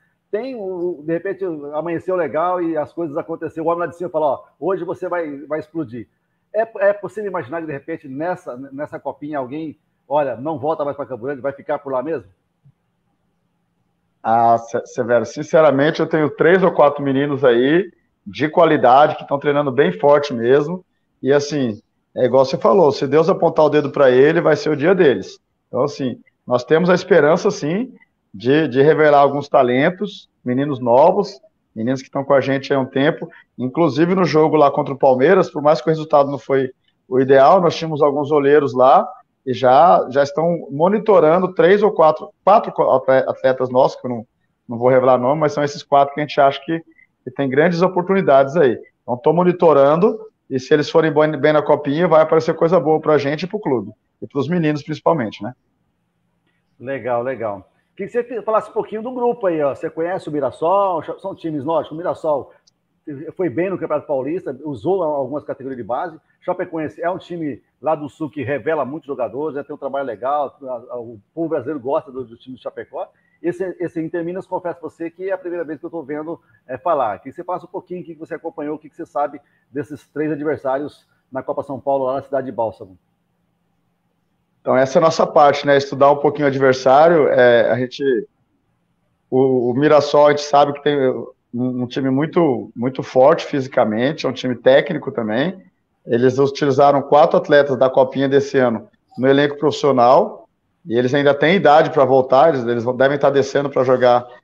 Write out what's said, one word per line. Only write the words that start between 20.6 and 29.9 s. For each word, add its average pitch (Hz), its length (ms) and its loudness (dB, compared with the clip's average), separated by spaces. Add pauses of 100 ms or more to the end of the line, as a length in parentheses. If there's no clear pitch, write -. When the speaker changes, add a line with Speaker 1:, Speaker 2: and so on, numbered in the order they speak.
Speaker 2:
e 135 100 0
assim, 143 480 -2 (360)
é 120 80 0
igual 131 200 4
você 175 140 -4
falou, 190 320 4
se 143 160 -4
Deus 160 220 2
apontar 165 360 0
o 147 60 2
dedo 143 200 0
pra 139 200 4
ele, 147 300 4
vai 156 160 2
ser 151 140 -4
o 151 60 0
dia 156 160 0
deles. 139 460 2 (300)
Então, 123 160 -2
assim, 135 360 -6 (240)
nós 123 200 -2
temos 156 260 2
a 180 40 6
esperança, 175 580 2
sim, 180 420 -6 (400)
de, 135 320 0
de 131 160 0
revelar 147 380 4
alguns 139 280 0
talentos, 151 800 0 (160)